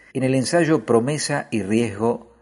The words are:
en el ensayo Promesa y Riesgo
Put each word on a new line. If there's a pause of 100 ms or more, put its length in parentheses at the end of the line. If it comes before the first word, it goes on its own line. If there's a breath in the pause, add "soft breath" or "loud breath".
(120)
en
el
ensayo
Promesa
y
Riesgo